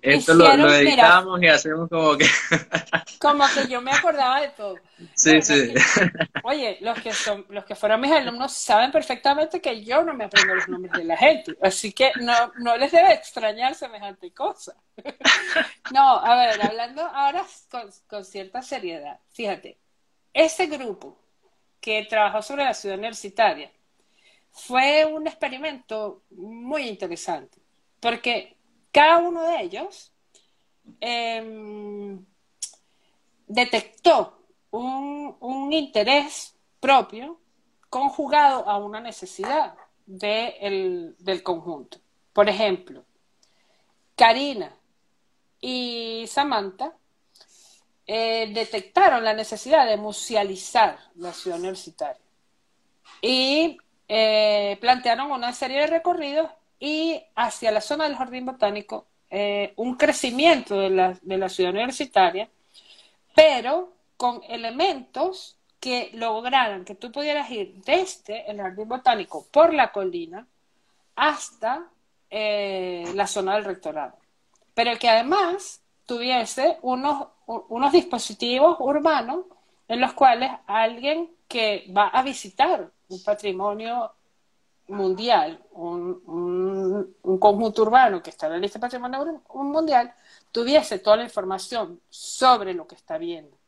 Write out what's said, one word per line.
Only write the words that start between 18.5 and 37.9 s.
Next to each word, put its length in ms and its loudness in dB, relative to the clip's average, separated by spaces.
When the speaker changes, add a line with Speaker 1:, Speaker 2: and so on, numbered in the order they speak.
Speaker 2:
seriedad, 580 -10
fíjate, 480 -10
ese 320 2
grupo 520 -12
que 240 -4
trabajó 380 0
sobre 220 -6
la 100 0
ciudad 240 -8
universitaria 720 -2
fue 540 2
un 200 -6
experimento 1040 -8
muy 580 -10
interesante, 680 -10
porque 580 -4
cada 280 8
uno 240 -2
de 200 -2
ellos, 500 -12
em, 1200 -10
detectó 920 0
un, 720 -10
un 320 -6
interés 840 0
propio 580 0
conjugado 800 2